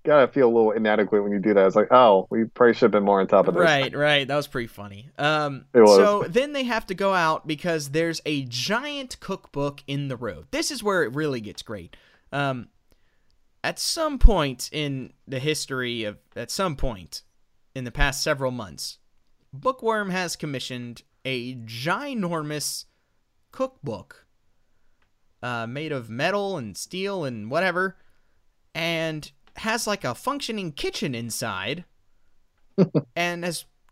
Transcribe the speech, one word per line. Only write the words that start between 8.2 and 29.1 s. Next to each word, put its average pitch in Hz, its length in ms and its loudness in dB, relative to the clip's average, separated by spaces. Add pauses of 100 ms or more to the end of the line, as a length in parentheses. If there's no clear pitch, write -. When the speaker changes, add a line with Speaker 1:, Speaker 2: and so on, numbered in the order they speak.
Speaker 2:
a 143 200 -4
giant 220 760 -6
cookbook 143 680 -8
in 143 180 -4
the 131 100 -6
road. 113 360 -10
This 311 180 -2
is 240 140 -10
where 196 180 2
it 117 140 -2
really 147 240 -2
gets 104 220 -14
great. 101 340 -14 (360)
Um, 135 360 -4 (960)
at - 160 -4
some 311 400 -2
point 151 500 2
in 139 420 -8 (140)
the 131 140 -8
history 127 640 -6
of, 104 140 -10 (180)
at 113 160 -10
some 180 240 -4
point 107 460 -6 (520)
in 131 80 -10
the 120 80 -10
past 143 320 -2
several 135 300 -2
months, 104 460 -12 (540)
Bookworm 220 580 -2
has 180 260 -4
commissioned 123 680 -10 (220)
a 127 320 -6
ginormous 156 1300 -6 (680)
cookbook, 143 760 -10 (1160)
uh, 120 240 -6
made 143 240 -8
of 127 180 -6
metal 185 480 -2
and 110 200 -10
steel 190 480 -6
and 113 260 -8
whatever, 180 460 0 (760)
and 160 560 -4 (260)